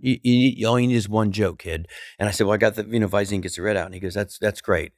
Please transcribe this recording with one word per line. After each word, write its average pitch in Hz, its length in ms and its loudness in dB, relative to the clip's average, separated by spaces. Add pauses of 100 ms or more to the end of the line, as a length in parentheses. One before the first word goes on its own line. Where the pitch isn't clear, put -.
you, 131 180 0
you, 123 360 4
you, 110 100 -2
all 123 120 4
you 123 80 2
need 123 80 2
is 101 140 0
one 107 220 2
joke, 95 280 0
kid." 82 280 -8 (320)
And 104 100 0
I - 20 -2
said, 101 140 0
"Well, 101 80 4
I 110 40 2
got 107 180 0
the, 107 100 -6
you 113 140 -2
know, 107 80 2
Visine 101 340 -2
gets 90 140 -8
the 85 80 -8
red 104 120 0
out." 87 100 -2
And 92 100 -12
he 92 40 -12
goes, 92 140 -8
"That's, 104 240 -4
that's 107 240 -2
great." 82 360 0